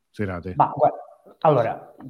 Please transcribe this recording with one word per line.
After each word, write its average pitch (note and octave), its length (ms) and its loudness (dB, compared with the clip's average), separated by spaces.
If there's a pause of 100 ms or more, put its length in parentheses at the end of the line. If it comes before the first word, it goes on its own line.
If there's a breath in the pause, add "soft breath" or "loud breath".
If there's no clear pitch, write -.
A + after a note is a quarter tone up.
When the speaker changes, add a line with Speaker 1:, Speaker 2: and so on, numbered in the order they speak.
(100)
Speaker 1:
serate? F#2 460 -8
Speaker 2:
Ma C#3+ 200 2
guarda, - 220 2 (420)
allora, B2 540 0 (160)